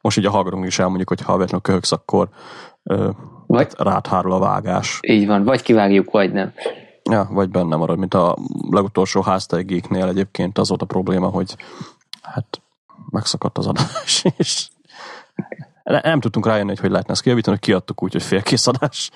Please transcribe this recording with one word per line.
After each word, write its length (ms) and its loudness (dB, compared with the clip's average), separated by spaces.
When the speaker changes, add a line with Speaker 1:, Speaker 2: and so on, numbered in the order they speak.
Speaker 1:
most 180 0
így 80 2
a 40 4
hallgatók 360 0
is 120 -4
elmondjuk, 300 0
hogy 120 -2
ha 120 -2
véletlenül 280 0
köhögsz, 320 0
akkor, 360 0
ö, 280 0
Speaker 2:
Vagy 200 4
Speaker 1:
hát 100 0
rád 200 0
hárul 260 0
a 60 2
vágás. 640 0
Speaker 2:
Így 240 4
van, 180 2
vagy 180 2
kivágjuk, 480 4
vagy 220 2
nem. 200 -2
Speaker 1:
Ja, 200 2
vagy 200 0
benne 260 0
marad, 220 0
mint 160 -4
a 220 4
legutolsó 500 2
háztai 420 0
geeknél 460 -2
egyébként 500 -2
az 100 2
volt 140 -2
a 40 -6
probléma, 420 0
hogy 280 -4
hát 380 -10
megszakadt 480 -4
az 80 -4
adás, 600 -2
<laughs> 80 -2
és 320 -4
ne, 180 0
nem 180 2
tudtunk 260 -2
rájönni, 220 2
hogy 100 -4
hogy 120 0
lehetne 220 0
ezt 100 -2
kijavítani, 340 2
hogy 100 -6
kiadtuk 360 0
úgy, 100 -4
hogy 100 -2
félkész 440 0
adás. 500 -2